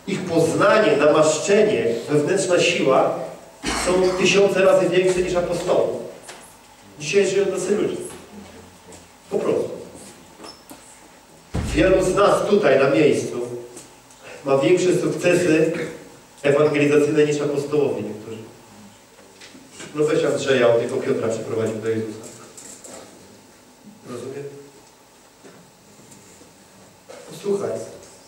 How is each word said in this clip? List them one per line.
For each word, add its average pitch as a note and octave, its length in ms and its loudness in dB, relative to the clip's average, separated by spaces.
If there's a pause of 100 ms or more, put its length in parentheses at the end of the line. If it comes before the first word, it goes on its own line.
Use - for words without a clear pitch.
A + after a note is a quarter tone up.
ich - 140 -4
poznanie, E3 760 2
namaszczenie, D3+ 880 2 (220)
wewnętrzna E3+ 520 0
siła - 580 2 (680)
są F#3 320 2
tysiące F#3+ 460 2
razy F3+ 240 4
większe F3+ 340 0
niż F3 120 -4
apostołów. F3 680 -2 (960)
Dzisiaj G3 260 0
żyją G3 200 0
tacy F#3 300 -2
ludzie. F3 200 -2 (1300)
Po G3+ 80 -4
prostu. - 320 -2 (2000)
Wielu F#3+ 300 4
z F#3 100 0
nas - 360 2
tutaj - 280 4
na - 120 4
miejscu C#3+ 500 2 (1040)
ma C3+ 140 2
większe F3 420 4
sukcesy E3 720 2 (720)
ewangelizacyjne D3 840 4
niż D3 140 -2
apostołowie C#3 600 -2
niektórzy. G#2+ 360 -12 (1600)
No D3+ 100 0
weź - 200 0
Andrzeja, B2 500 2
on A#2 60 2
tylko C3 160 -4
Piotra - 320 -2
przyprowadził A2 480 -4
do A2 120 -6
Jezusa. A2 300 -6 (1900)
Rozumiem? C3+ 340 -14 (2750)
Posłuchaj. - 400 -4 (580)